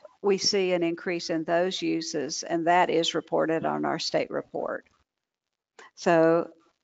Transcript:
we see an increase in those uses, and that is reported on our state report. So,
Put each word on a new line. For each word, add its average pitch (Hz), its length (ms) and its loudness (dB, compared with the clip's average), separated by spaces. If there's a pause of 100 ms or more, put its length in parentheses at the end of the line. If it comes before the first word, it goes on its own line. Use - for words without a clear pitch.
(220)
we 196 160 2
see 185 340 0
an 175 100 2
increase 170 480 -4
in 160 140 -2
those 175 380 0
uses, 165 600 -4
and 165 240 -4
that 175 240 6
is 165 240 0
reported 160 520 -2
on 151 180 -2
our 147 140 -2
state - 320 -4
report. - 560 -8 (1120)
So, 165 540 4 (340)